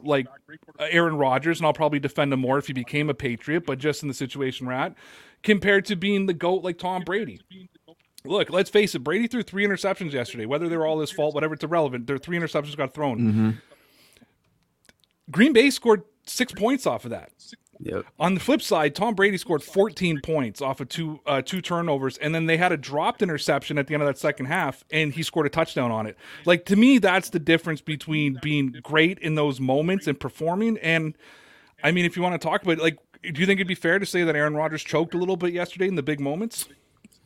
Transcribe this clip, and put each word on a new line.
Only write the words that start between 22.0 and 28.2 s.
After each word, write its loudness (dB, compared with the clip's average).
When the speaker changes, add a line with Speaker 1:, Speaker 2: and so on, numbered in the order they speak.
Speaker 1:
and -2
then 0
they 2
had 2
a 0
dropped -2
interception 0
at -2
the -4
end 0
of 2
that -2
second -2
half, -4
and 0
he -6
scored 0
a 0
touchdown 0
on -2
it. -10
Like, 4
to 2
me, 8
that's 2
the -2
difference 2
between -2